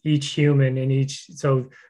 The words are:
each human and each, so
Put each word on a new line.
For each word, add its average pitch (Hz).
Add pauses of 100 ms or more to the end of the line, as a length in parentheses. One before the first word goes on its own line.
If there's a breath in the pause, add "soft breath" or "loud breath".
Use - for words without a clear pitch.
each 147
human 139
and 131
each, 135
so 131 (200 soft breath)